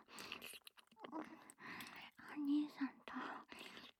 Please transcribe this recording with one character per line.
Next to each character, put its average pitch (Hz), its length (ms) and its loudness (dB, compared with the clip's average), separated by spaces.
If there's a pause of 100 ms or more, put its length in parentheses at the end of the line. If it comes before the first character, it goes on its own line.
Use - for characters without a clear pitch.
(1120)
う 294 40 0
ん。 320 40 0
お - 40 0 (1200)
兄 294 320 10
さ 277 80 6
ん 254 40 6 (160)
と、 - 80 -6 (880)